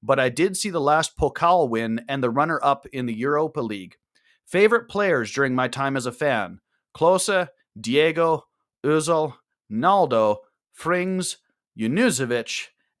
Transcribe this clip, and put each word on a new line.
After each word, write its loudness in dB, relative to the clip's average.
but 2
I 0
did 0
see -6
the -4
last 0
Pokal 2
win -2
and -4
the 0
runner-up 0
in -6
the -6
Europa -2
League. -8
Favorite 2
players -2
during 0
my 0
time -4
as -4
a -4
fan: -4
Klose, 2
Diego, 2
Özil, 0
Naldo, 2
Frings, -2
Junuzovic, -2